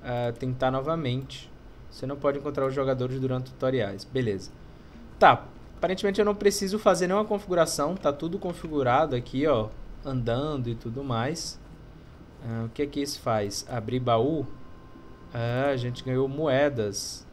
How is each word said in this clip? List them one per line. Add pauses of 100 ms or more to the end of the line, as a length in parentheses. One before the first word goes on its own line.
Ah,
tentar
novamente. (380)
Você
não
pode
encontrar
os
jogadores
durante
tutoriais.
Beleza. (640)
Tá, (320)
aparentemente
eu
não
preciso
fazer
nenhuma
configuração.
Tá
tudo
configurado
aqui,
ó. (360)
Andando
e
tudo
mais. (880)
Ah,
o
que
é
que
isso
faz?
Abrir
baú. (880)
Ah,
a
gente
ganhou
moedas.